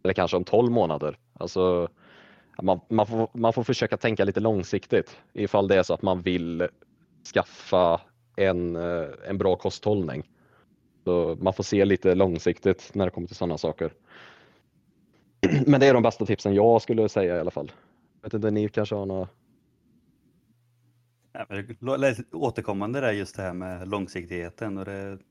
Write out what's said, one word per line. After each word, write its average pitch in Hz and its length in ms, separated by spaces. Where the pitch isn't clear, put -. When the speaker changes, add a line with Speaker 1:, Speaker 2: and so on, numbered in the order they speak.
Speaker 1:
Eller 92 100
kanske 92 240
om 87 60
tolv 117 280
månader? 76 460
Alltså, 87 560
man, 92 180
man 107 180
får, 113 260
man 113 200
får 120 100
försöka 120 340
tänka 107 280
lite 98 140
långsiktigt 104 800
ifall 101 340
det 98 80
är 92 80
så 87 100
att - 80
man 92 200
vill 87 460
skaffa 90 680
en, 87 400
eh, 85 320
en 98 100
bra 92 180
kosthållning. 92 720
Så 85 380
man 92 120
får 98 100
se 98 220
lite 92 300
långsiktigt 92 800
när 98 120
det 90 60
kommer 85 160
till - 80
såna 85 220
saker. 82 360
<clears throat> 151 240
Men 139 140
det 135 80
är 131 60
de 120 100
bästa 110 220
tipsen 104 280
jag 110 280
skulle 113 280
säga 87 280
i - 20
alla 87 120
fall. 73 200
Vet 107 120
inte, 107 180
ni 104 180
kanske 107 260
har 101 100
några 95 220
Speaker 2:
Ja, 110 160
men 101 180
det 117 140
lå-, 135 160
lät 131 360
återkommande 110 680
där, 120 100
just 101 240
det 104 60
här 92 120
med 92 340
långsiktigheten, 92 920
och 95 80
det 98 320